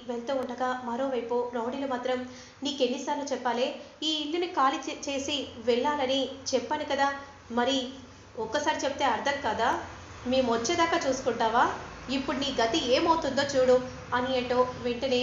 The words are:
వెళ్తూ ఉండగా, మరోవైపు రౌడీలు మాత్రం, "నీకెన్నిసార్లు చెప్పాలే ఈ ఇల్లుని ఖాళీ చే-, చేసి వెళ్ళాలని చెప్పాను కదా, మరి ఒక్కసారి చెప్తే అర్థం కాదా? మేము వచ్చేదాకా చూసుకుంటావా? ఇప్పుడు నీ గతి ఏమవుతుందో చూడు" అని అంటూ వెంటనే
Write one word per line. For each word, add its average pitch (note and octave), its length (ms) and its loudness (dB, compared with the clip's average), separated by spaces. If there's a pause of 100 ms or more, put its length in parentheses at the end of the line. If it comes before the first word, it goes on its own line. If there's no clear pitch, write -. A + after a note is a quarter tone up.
వెళ్తూ A#3+ 280 -4
ఉండగా, B3+ 500 -2
మరోవైపు A#3+ 680 -2
రౌడీలు B3+ 340 -4
మాత్రం, B3 420 -2 (340)
"నీకెన్నిసార్లు C#4 600 0
చెప్పాలే B3 580 -2 (220)
ఈ D#4 80 0
ఇల్లుని D#4 360 -2
ఖాళీ D4+ 300 2
చే-, - 320 -6
చేసి C#4 380 -2 (100)
వెళ్ళాలని B3+ 720 2 (260)
చెప్పాను D4 300 0
కదా, C#4 340 2 (320)
మరి B3 380 2 (480)
ఒక్కసారి C#4+ 480 0
చెప్తే C#4 180 0
అర్థం C4+ 380 0
కాదా? B3 420 0 (440)
మేము B3 260 4
వచ్చేదాకా E4+ 560 2
చూసుకుంటావా? B3 680 2 (340)
ఇప్పుడు C#4 240 -2
నీ C4+ 240 -4
గతి A#3+ 300 2
ఏమవుతుందో D#4 500 4
చూడు" B3+ 380 6 (340)
అని B3+ 240 0
అంటూ B3 240 2
వెంటనే B3 600 0